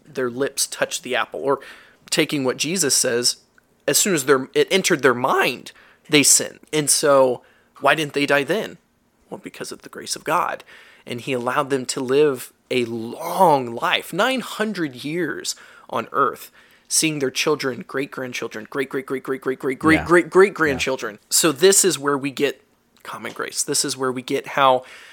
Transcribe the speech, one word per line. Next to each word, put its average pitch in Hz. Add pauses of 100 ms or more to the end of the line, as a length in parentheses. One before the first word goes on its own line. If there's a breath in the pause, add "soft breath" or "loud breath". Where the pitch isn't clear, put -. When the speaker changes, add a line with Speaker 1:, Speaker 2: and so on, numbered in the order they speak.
Speaker 1:
their 135
lips 131
touched -
the 123
apple. 110
Or 135 (500 loud breath)
taking 151
what 127
Jesus 156
says, 123 (500)
as 147
soon 190
as 131
their, 135
it 147
entered 180
their 131
mind, 135 (380 soft breath)
they 147
sin. - (120)
And 151
so, 135 (400 soft breath)
why 143
didn't 151
they 143
die 139
then? 165 (520)
Well, -
because -
of -
the -
grace -
of -
God. - (420 loud breath)
And 123
he 135
allowed 127
them 131
to -
live 135 (180)
a 127
long 127
life, 147
nine 240
hundred 180
years 151 (340 loud breath)
on 113
earth, - (360 soft breath)
seeing 151
their 135
children, 135
great-grandchildren, 123
great, 135
great, 135
great, 131
great, 131
great, 131
great, 135
great, 156
Speaker 2:
Yeah. 151
Speaker 1:
great, 165
great 190
grandchildren. 131
Speaker 2:
Yeah. -
Speaker 1:
So 165
this 180
is 156
where 143
we 139
get 135 (400)
common -
grace. -
This -
is 131
where 131
we 123
get 135
how 131 (300 loud breath)